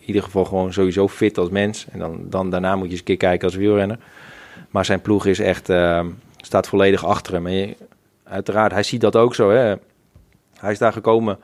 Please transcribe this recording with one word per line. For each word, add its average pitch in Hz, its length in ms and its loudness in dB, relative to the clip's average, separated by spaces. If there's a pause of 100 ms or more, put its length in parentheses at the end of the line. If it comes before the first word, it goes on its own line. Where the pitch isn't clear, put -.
ieder 101 180 0
geval 90 220 0
gewoon 92 280 -4
sowieso 95 340 2
fit - 300 0
als 90 120 -2
mens. 101 420 -4
En 92 80 -14
dan, 85 180 -8 (120)
dan 92 200 -4
daarna 92 260 -2
moet 95 100 -4
je 87 40 -8
eens 90 100 -8
een - 60 -18
keer 92 120 0
kijken 92 300 0
als 90 100 -2
wielrenner. 101 400 0 (720)
Maar 95 160 0
zijn 95 160 -2
ploeg 101 240 0
is 95 140 2
echt, 95 300 -2
ehm, 87 380 2 (300)
staat - 300 0
volledig 98 380 4
achter 92 280 -2
hem. 87 140 -4
En 92 60 -4
je, 98 220 -4 (480)
uiteraard, 104 480 0
hij 98 120 -2
ziet 117 180 -4
dat 104 140 2
ook 120 200 4
zo, 107 140 4
hè. 110 260 2 (840)
Hij 101 120 -4
is 104 60 -4
daar 113 160 2
gekomen, 113 500 0